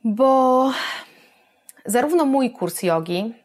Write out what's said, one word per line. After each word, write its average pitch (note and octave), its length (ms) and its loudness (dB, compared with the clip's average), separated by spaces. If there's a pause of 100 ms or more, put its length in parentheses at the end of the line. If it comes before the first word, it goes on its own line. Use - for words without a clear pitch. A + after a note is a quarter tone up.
Bo C4 640 2 (1120)
zarówno D4 400 0
mój C4+ 260 0
kurs F3 320 -6
jogi F3 520 -2 (100)